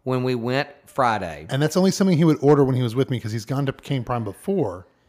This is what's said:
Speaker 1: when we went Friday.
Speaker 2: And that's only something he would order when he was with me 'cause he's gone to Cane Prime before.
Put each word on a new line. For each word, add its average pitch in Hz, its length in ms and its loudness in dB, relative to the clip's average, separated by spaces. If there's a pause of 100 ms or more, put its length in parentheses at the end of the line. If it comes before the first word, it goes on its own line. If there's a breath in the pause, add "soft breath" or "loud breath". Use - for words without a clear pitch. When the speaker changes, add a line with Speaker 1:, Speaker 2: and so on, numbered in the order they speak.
Speaker 1:
when 127 220 -2
we 127 100 0
went 123 340 -2 (180)
Friday. 92 640 -2
Speaker 2:
And 135 120 -2
that's 151 140 0
only 185 160 4
something 190 260 2
he 170 60 4
would 156 180 4
order 143 220 6
when 131 100 2
he 127 80 0
was 117 140 -2
with 135 140 0
me 123 100 -4
'cause 107 120 -8
he's 113 120 -6
gone 135 220 -4
to 131 60 -2
Cane 135 300 -6
Prime 120 220 -6
before. 101 600 -6 (220)